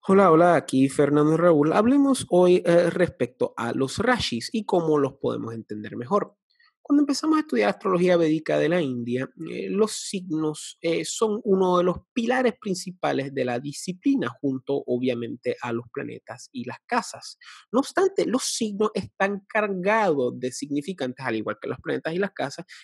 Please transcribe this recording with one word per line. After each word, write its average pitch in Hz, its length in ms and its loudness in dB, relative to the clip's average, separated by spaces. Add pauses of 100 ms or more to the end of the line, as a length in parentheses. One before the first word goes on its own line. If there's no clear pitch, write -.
Hola, 196 220 8
hola, 170 240 6
aquí 135 340 2
Fernando 147 460 2
y - 20 2
Raúl. 160 360 4
Hablemos 262 580 2
hoy, 180 340 6
eh, 170 260 4
respecto - 680 -2
a 117 160 -4
los 131 260 -2
rashis 202 540 -2
y 220 120 -4
cómo 160 340 2
los 135 160 0
podemos 113 380 -6
entender 107 440 -12
mejor. 131 400 -2 (440)
Cuando 285 220 2
empezamos 285 340 0
a 311 40 2
estudiar 214 300 0
astrología 180 460 2
védica 156 440 2
de 147 80 2
la 180 120 0
India, 127 480 -4 (220)
eh, 196 180 -8
los 208 220 0
signos, 156 920 -6
eh, 165 240 -2
son 220 380 -2
uno 185 360 2
de 175 40 4
los 185 140 0 (160)
pilares 247 480 0
principales 143 760 -4
de 135 100 -2
la 123 140 -2
disciplina, 180 720 -2 (120)
junto, 139 460 -4
obviamente, 123 760 -4
a 123 100 -6
los 117 200 -6
planetas 117 600 -12
y 123 120 -10
las 113 220 -12
casas. - 520 -6 (340)
No 233 80 2
obstante, 370 440 0
los 214 200 -2
signos 214 500 -4
están 196 540 -4
cargados 190 880 0
de 123 140 -6
significantes, 143 720 -6
al 117 80 0
igual 120 260 -4
que - 80 -8
los 135 120 -8
planetas 156 340 -6
y 175 40 -4
las 196 120 -2
casas, 139 340 -8 (200)